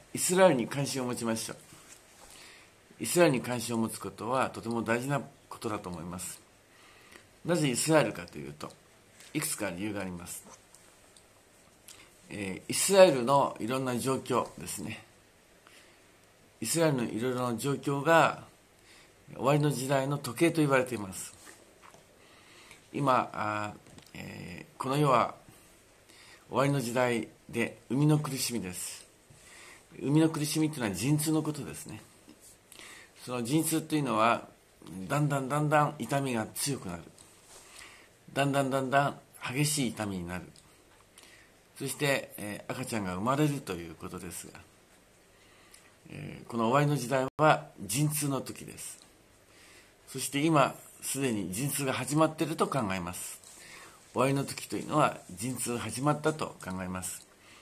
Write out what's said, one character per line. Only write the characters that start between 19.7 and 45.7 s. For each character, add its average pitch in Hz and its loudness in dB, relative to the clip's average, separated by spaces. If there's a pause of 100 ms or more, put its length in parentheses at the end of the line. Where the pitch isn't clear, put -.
時 127 -6
代 135 0
の 143 -4
時 120 -8
計 165 6
と 160 0
言 147 4
わ 139 4
れ 123 4
て 123 -6
い - -6
ま 98 -10
す。 - -12 (1600)
今、 131 2
あ、 107 -6 (400)
え 95 -14
ー、 - -12
こ 127 -4
の 139 0
世 147 4
は 117 4 (1120)
終 110 -2
わ 135 4
り 143 2
の 139 0
時 117 -4
代 120 2 (200)
で - -4 (100)
生 113 -2
み 147 4
の 151 6
苦 135 -4
し 120 -4
み 113 -4
で 90 -8
す。 - -12 (920)
生 135 -4
み 151 6
の 160 6
苦 151 -2
し 151 -2
み 156 2
と 151 -6
い - -10
う - -6
の 110 0
は 92 -4
陣 127 2
痛 156 0
の 156 2
こ 151 -4
と 139 -8
で 82 -10
す - -14
ね。 - -14 (1200)
そ 127 -8
の 123 -2
陣 151 2
痛 160 2
と 156 -4
い 151 4
う - 0
の 117 2
は、 113 4 (600)
だ 139 2
ん 147 2
だ 143 0
ん 131 -4
だ 143 0
ん 151 2
だ 147 6
ん - -2
痛 139 -2
み 135 -2
が 110 -2
強 139 -4
く 98 -10
な 87 -8
る。 82 -14 (1300)
だ 139 0
ん 139 0
だ 139 2
ん 131 0
だ 135 0
ん 131 -4
だ 139 4
ん - -8 (340)
激 147 2
し 147 0
い - 0
痛 107 -4
み 98 -6
に 87 -8
な 90 -6
る。 87 -10 (1300)
そ 139 -6
し 127 -6
て、 139 0
え 101 -10
ー、 117 -6
赤 123 -6
ち 123 -6
ゃ 110 0
ん 101 -4
が 90 -2
生 92 -4
ま 127 0
れ 151 4
る 143 -2
と - -8
い 85 -8
う 80 -14
こ 92 -12
と 90 -10
で 90 -10
す - -12
が、 - -18 (1500)